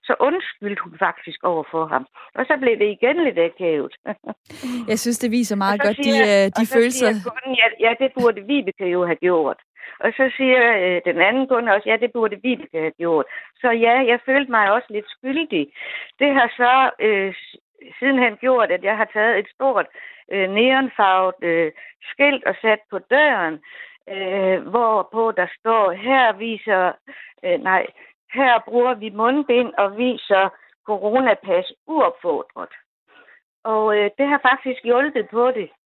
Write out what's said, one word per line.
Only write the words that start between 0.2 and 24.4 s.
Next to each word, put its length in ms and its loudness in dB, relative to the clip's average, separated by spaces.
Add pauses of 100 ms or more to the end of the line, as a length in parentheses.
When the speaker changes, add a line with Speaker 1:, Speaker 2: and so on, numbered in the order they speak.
Speaker 1:
hun 160 -20
faktisk 440 -4
over 280 -2
for 140 -4
ham. 200 -4 (300)
Og 100 -4
så 160 0
blev 180 0
det 180 2
igen 260 0
lidt 160 -2
akavet. 540 -2 (480)
<laughs> 500 -10
Speaker 2:
Jeg 80 0
synes, 200 -2
det 120 -2
viser 240 -2
meget 260 0
Speaker 1:
Og 40 0
så 20 2
Speaker 2:
godt, 100 0
de, 60 -4
Speaker 1:
siger, 200 4 (140)
Speaker 2:
øh, 80 6 (120)
de 40 2
Speaker 1:
og 60 2
så 100 -6
Speaker 2:
følelser. 360 4
Speaker 1:
siger 160 -6
kunden, 320 -8
"Ja, 60 6 (180)
ja, 60 4 (100)
det 180 2
burde 220 2
Vibeke 540 -2
jo 100 0
have 100 0 (120)
gjort." 320 0 (400)
Og 180 0
så 200 2
siger, 260 4 (200)
øh, 220 0
den 160 0
anden 260 2
kunde 260 2
også, 160 0
"Ja, 80 2
det 160 -2
burde 300 -2
Vibeke 420 -4
have 60 -4 (120)
gjort." 220 0 (360)
Så 100 0
ja, 220 2 (180)
jeg 140 2
følte 260 0
mig 200 2
også 180 0
lidt 200 -8
skyldig. 540 -4 (560)
Det 180 4
har 100 4 (140)
så, 120 4 (320)
øh, 280 0
s-, 220 -20 (440)
sidenhen 360 2
gjort, 360 2
at 120 -2
jeg 140 0
har 160 -2
taget 260 2
et 160 -6
stort, 300 0 (480)
øh, 160 -2
neonfarvet, 920 2
øh, 300 0 (400)
skilt 320 0
og 180 -2
sat 180 2 (120)
på 80 -8
døren, 600 0 (500)
øh, 480 -2 (160)